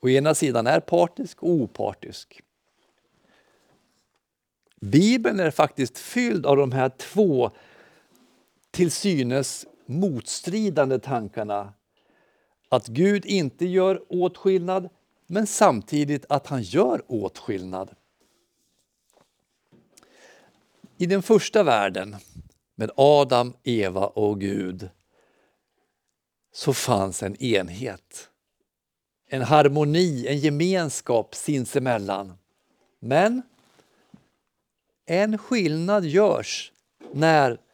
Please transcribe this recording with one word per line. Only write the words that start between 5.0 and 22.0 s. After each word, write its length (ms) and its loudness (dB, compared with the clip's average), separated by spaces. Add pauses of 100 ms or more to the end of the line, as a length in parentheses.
är 100 0
faktiskt 480 -2
fylld 480 -4
av 100 4
de 160 0
här 160 0
två 640 0 (1200)
till 200 0
synes 760 -2 (200)
motstridande 1120 -2
tankarna. 760 -8 (960)
Att 180 0
Gud 400 0
inte 400 -2
gör 420 2
åtskillnad, 800 -2 (380)
men 200 -2
samtidigt 800 0
att 180 -2
han 160 -4
gör 440 0
åtskillnad. 840 -8 (3000)
I 100 -4
den 160 0
första 400 4
världen, 540 0 (580)